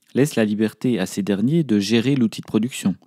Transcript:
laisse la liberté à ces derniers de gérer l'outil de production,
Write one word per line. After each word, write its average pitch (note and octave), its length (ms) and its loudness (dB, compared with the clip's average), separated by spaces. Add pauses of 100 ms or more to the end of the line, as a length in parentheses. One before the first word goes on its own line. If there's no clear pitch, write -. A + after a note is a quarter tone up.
(140)
laisse C#3 220 0
la A2+ 100 4
liberté G#2+ 520 -2
à F2+ 60 -2
ces G2+ 180 -4
derniers G#2+ 420 0
de G#2+ 140 2
gérer A2+ 380 2
l'outil A#2 240 0
de - 60 -16
production, A2 500 -2 (100)